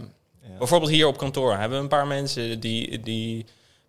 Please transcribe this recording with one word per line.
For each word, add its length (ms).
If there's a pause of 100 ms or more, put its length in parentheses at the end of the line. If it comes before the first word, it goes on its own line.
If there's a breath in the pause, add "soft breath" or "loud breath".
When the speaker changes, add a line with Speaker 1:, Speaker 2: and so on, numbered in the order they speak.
(420)
Speaker 1:
Ja. 160
Speaker 2:
bijvoorbeeld 320
hier 160
op 120
kantoor 380
hebben 220
we 40
een 80
paar 160
mensen 540
die, 400
die 440 (440 soft breath)